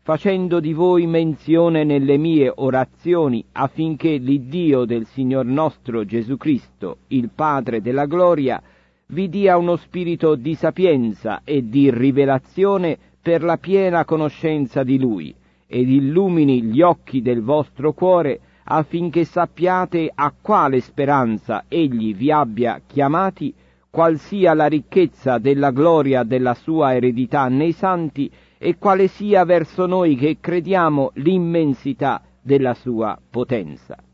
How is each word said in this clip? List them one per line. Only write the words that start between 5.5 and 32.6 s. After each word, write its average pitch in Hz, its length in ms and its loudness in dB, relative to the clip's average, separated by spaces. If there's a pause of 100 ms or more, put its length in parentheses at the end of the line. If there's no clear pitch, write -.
Gesù 117 320 -6
Cristo, - 600 -6 (100)
il 123 260 -2
Padre 131 480 -4
della 131 240 -4
gloria, 151 560 0 (460)
vi 180 220 -6
dia 185 280 4
uno 175 180 0
spirito 170 600 -2
di 143 200 -6
sapienza 135 880 0
e 135 260 -4
di 139 220 4
rivelazione 139 1040 0 (240)
per 165 220 0
la 165 140 0
piena 180 480 0
conoscenza 151 760 -2
di 131 160 0
Lui, 101 340 -2 (340)
ed 127 220 0
illumini 143 720 2
gli 113 180 0
occhi 170 400 2
del 120 220 -2
vostro 143 500 -2
cuore, 170 460 0 (240)
affinché 165 600 -2
sappiate 175 880 -2
a 143 260 -2
quale 147 420 2
speranza 120 880 -2
Egli 120 480 -2
vi 123 160 -2
abbia 117 540 -2
chiamati, 147 680 -2 (360)
qual 165 280 2
sia 175 360 0
la 156 140 2
ricchezza 147 680 0
della 139 340 0
gloria 135 520 2
della 123 300 0
Sua 151 400 0
eredità 127 540 0
nei 139 240 0
santi, 165 580 -4 (280)
e 170 200 -2
quale 190 300 2
sia 202 380 0
verso 175 400 0
noi 180 300 2
che 143 260 -2
crediamo 165 720 0
l'immensità 151 1080 -2 (200)
della 131 320 2